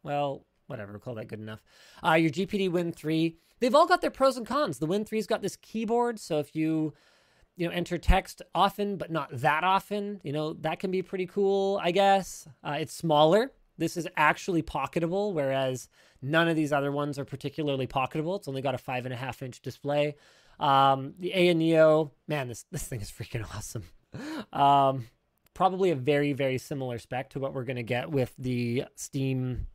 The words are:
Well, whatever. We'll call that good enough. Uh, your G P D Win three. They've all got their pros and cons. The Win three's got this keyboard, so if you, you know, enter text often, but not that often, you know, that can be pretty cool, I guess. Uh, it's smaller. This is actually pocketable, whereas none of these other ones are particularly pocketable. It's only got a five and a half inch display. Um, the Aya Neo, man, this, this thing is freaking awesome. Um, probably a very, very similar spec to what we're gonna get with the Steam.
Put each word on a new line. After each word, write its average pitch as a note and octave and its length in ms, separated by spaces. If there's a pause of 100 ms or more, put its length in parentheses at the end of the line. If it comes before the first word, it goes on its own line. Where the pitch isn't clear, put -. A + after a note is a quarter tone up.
Well, C#3+ 420 (220)
whatever. G#2 240
We'll G#2 100
call B2 140
that A2 120
good G#2+ 120
enough. A2 240 (420)
Uh, E3+ 80
your E3 160
G F#3 160
P G3+ 120
D F#3+ 120
Win E3+ 220
three. D#3+ 460 (220)
They've A#3+ 140
all D#4+ 140
got F4 140
their D#4 100
pros C4+ 260
and A3+ 80
cons. B3+ 340
The D#3 60
Win G#3 200
three's A3 220
got G3+ 140
this G3 140
keyboard, A#3 640
so D3+ 200
if D3 140
you, D#3 400 (640)
you E3+ 100
know, E3+ 80
enter F3 240
text - 440 (120)
often, G3+ 440
but D3+ 120
not D#3+ 220
that D3+ 320
often, G3+ 600
you C#3 100
know, D3+ 200
that D#3 260
can F#3 120
be F#3 100
pretty F#3 260
cool, G3 540
I E3+ 100
guess. G3 540 (160)
Uh, D3 200
it's - 120
smaller. E3 580 (260)
This D#3+ 180
is D#3 100 (120)
actually D#3 460
pocketable, F#3 720
whereas C3+ 540 (340)
none D#3+ 280
of E3 80
these D3 160
other C#3+ 180
ones C#3+ 260
are C3+ 80
particularly C#3 640
pocketable. D#3 500
It's - 120
only C3+ 120
got B2+ 140
a - 20
five B2+ 280
and B2+ 80
a A#2 40
half B2+ 240
inch B2+ 200
display. D3 540 (440)
Um, C#3 600
the F3+ 140
Aya F3+ 200
Neo, D#3+ 580 (160)
man, C#3 220
this, - 200
this E3 140
thing A#2 160
is G2+ 120
freaking A2 340 (100)
awesome. G#2+ 300 (680)
Um, C3+ 560 (480)
probably F#3 360
a D3+ 40
very, C#3+ 380
very C3 240
similar B2+ 420
spec - 320
to C#3 80
what C3+ 140
we're C3+ 100
gonna B2 180
get B2 300
with C3 260
the B2 480 (100)
Steam. C3 800